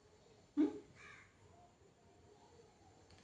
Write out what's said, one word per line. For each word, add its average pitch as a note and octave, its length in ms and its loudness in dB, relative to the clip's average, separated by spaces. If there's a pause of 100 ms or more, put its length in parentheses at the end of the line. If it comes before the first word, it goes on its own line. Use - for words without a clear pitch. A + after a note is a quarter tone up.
(580)
హ్మ్? E4 100 12 (2500)